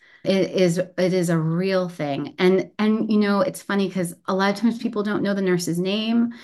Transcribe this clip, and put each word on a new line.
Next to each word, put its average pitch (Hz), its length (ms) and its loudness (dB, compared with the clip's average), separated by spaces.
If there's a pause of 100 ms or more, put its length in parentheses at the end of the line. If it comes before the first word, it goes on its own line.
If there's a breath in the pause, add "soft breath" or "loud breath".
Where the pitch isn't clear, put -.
(240 soft breath)
It 190 260 2
is, 180 280 2
it 180 340 0
is 180 160 0
a 170 100 2
real 180 500 0
thing. 147 500 -6
And, 185 400 2
and, 220 340 0
you 208 60 4
know, 202 240 2
it's - 200 -4
funny 196 260 0
'cause 175 260 -4 (120)
a 190 80 -2
lot 196 180 2
of 202 40 -2
times 220 220 0
people - 260 -4
don't 208 180 -2
know 202 120 0
the 196 80 -2
nurse's 175 360 0
name. 220 540 0 (120)